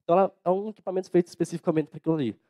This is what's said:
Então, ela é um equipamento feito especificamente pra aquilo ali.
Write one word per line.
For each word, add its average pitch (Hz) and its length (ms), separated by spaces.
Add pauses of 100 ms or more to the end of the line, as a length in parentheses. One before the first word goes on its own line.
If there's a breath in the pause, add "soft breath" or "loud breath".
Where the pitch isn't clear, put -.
Então, 170 160
ela 190 160 (100)
é 175 60
um 196 200
equipamento 185 400
feito - 160
especificamente 160 600
pra 156 100
aquilo 160 160
ali. 127 220 (140)